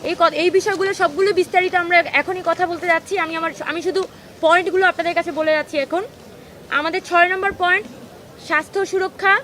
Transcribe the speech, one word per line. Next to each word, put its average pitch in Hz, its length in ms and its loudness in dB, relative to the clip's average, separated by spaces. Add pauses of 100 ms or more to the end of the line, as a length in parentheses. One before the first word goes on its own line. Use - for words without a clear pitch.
এই 349 120 -2
ক-, 320 220 4
এই 349 80 4
বিষয়গুলো 381 440 0
সবগুলো 370 380 0
বিস্তারিত 359 420 0
আমরা 349 240 2 (220)
এখনই 359 300 -6
কথা 349 160 0
বলতে 339 260 -6
যাচ্ছি। 330 220 0 (100)
আমি 330 120 -6
আমার, 330 160 -4 (180)
আমি 330 160 -4
শুধু 381 140 0 (400)
পয়েন্টগুলো 349 460 4
আপনাদের 339 320 0
কাছে 339 140 -4
বলে 311 240 0
যাচ্ছি 302 200 -4 (100)
এখন। 339 160 -2 (760)
আমাদের 330 300 -2
ছয় 349 240 4
নম্বর 381 200 -2 (100)
পয়েন্ট, 359 220 2 (640)
স্বাস্থ্য 320 400 -2
সুরক্ষা 381 580 0